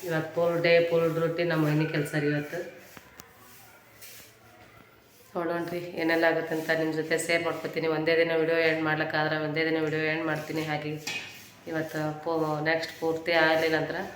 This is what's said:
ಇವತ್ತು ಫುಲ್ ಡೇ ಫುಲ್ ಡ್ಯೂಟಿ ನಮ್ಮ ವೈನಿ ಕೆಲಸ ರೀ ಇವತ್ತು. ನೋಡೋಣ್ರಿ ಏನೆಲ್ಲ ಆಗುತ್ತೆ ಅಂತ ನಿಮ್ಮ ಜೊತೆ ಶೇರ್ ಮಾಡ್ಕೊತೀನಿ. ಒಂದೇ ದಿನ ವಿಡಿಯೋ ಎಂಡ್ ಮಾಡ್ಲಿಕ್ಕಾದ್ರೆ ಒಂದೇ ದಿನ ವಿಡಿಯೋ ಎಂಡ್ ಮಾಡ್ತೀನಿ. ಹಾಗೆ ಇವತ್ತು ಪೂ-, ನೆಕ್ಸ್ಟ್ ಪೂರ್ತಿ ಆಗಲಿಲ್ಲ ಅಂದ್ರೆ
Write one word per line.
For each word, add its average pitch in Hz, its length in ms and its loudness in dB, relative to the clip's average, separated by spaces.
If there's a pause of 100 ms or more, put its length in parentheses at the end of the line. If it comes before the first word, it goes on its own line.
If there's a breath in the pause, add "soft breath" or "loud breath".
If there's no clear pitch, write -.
ಇವತ್ತು 156 260 -2
ಫುಲ್ 170 320 2
ಡೇ 170 80 6 (160)
ಫುಲ್ 165 260 4
ಡ್ಯೂಟಿ 165 360 0
ನಮ್ಮ 156 160 4
ವೈನಿ 151 260 2
ಕೆಲಸ 147 180 -2 (120)
ರೀ 147 100 2
ಇವತ್ತು. 147 260 -4 (2750)
ನೋಡೋಣ್ರಿ 170 460 -4 (220)
ಏನೆಲ್ಲ 165 280 4
ಆಗುತ್ತೆ 165 260 0
ಅಂತ 156 220 -4
ನಿಮ್ಮ 160 220 0
ಜೊತೆ 160 240 0
ಶೇರ್ 170 220 2
ಮಾಡ್ಕೊತೀನಿ. 160 500 -4
ಒಂದೇ 160 240 2
ದಿನ 165 120 2 (100)
ವಿಡಿಯೋ 165 140 2 (140)
ಎಂಡ್ 160 160 0
ಮಾಡ್ಲಿಕ್ಕಾದ್ರೆ 156 500 0 (100)
ಒಂದೇ 151 220 -2
ದಿನ 160 180 2
ವಿಡಿಯೋ 156 260 0
ಎಂಡ್ 160 180 -2
ಮಾಡ್ತೀನಿ. 151 400 -4
ಹಾಗೆ 151 220 -4 (760 loud breath)
ಇವತ್ತು 160 300 -4 (220)
ಪೂ-, 165 160 -2 (320)
ನೆಕ್ಸ್ಟ್ 165 300 -2
ಪೂರ್ತಿ 160 320 -2 (120)
ಆಗಲಿಲ್ಲ 160 380 2
ಅಂದ್ರೆ 165 200 -4 (140)